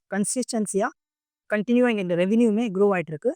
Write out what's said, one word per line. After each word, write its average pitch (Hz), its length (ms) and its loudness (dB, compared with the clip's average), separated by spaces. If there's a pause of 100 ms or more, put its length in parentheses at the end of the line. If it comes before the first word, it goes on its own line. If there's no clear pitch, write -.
கன்சிஸ்டன்சியா 214 800 -4 (600)
கண்டினியூவா 240 400 2
இங்க 208 140 -2
இந்த 175 120 -2
ரெவென்யூமே 220 540 2
க்ரோ 190 200 2
ஆயிட்டு 170 240 -2
இருக்கு. 220 220 -4